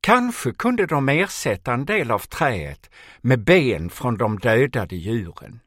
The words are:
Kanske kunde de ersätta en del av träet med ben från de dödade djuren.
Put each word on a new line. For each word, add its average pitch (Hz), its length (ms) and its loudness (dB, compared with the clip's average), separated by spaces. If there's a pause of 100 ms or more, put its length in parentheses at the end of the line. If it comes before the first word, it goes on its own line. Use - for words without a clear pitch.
Kanske 240 500 0
kunde 233 340 0
de 139 240 0
ersätta 139 640 -2
en 131 120 -4
del 185 260 -2
av 104 80 2
träet 87 680 -4 (320)
med 120 220 2
ben 117 460 4
från 120 280 -4
de 107 220 -2
dödade 117 560 2
djuren. 98 720 -8